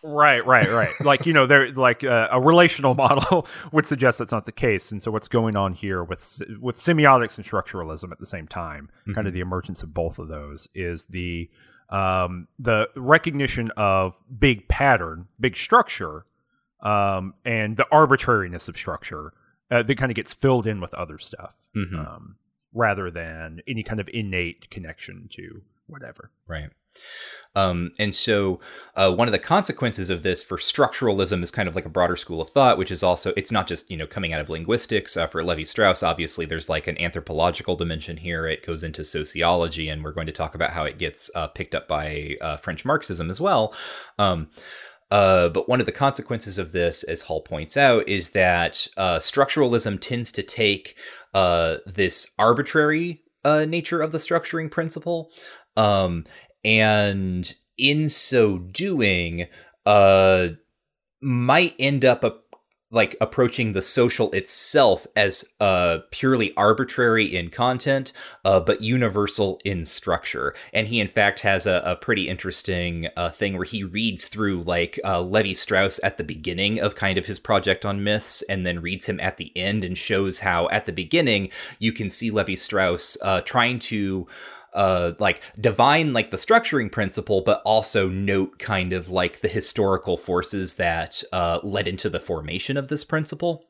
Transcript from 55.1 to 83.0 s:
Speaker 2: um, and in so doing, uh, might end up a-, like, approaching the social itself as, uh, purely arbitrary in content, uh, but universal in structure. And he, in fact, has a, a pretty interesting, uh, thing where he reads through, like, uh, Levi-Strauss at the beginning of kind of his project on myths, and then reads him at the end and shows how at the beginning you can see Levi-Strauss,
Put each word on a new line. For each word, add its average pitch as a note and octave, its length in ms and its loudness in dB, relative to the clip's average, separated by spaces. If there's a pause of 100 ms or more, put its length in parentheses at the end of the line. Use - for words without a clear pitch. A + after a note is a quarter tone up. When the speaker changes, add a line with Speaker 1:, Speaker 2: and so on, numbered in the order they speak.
Speaker 2:
um, F#2+ 480 2 (420)
and G2+ 880 2 (220)
in D3 320 2
so A2+ 480 2
doing, F#2 920 -2 (360)
uh, F#2+ 640 8 (720)
might C3+ 580 2
end C3+ 260 2
up C3 200 6
a-, A2+ 140 0 (520)
like, A2+ 300 2
approaching A#2 520 0
the F#2+ 100 -2
social A#2+ 500 2
itself G2 720 2 (100)
as, G2+ 280 0 (160)
uh, F2+ 380 2 (120)
purely C3 460 0
arbitrary A2 800 2
in E2+ 140 -4
content, B2+ 600 -2 (320)
uh, G2 160 6
but F#2+ 200 2
universal G#2 840 0
in F2+ 200 -2
structure. - 720 -4 (180)
And A2 140 0
he, A2+ 140 0
in G2+ 80 0
fact, G2+ 320 2
has G2 260 2
a, F2+ 180 2
a F2+ 120 -2
pretty G2+ 320 -2
interesting, F2 880 -4
uh, E2+ 140 -2
thing G2 260 -4
where F2+ 80 -4
he G#2+ 180 -8
reads G2 460 -4
through, G2+ 340 -2
like, E2+ 420 -2
uh, F#2 180 0
Levi-Strauss G2 800 0
at F#2+ 140 -2
the - 60 -6
beginning F2+ 540 -4
of G2+ 160 -2
kind F#2+ 240 0
of F2+ 80 -4
his G#2 140 -8
project G2 440 0
on G2+ 200 -4
myths, G#2 380 -2
and G2 220 -4
then F2 160 -2
reads F2 260 -6
him G2+ 140 -4
at F#2 180 -4
the D#2 180 -12
end G2 280 -2
and F2+ 140 -6
shows G2 420 0
how F2 300 0
at G#2+ 160 -2
the F#2 60 -8
beginning G2 560 0 (300)
you A2 140 0
can G#2 160 -6
see A2+ 220 -2
Levi-Strauss, F#2+ 920 -2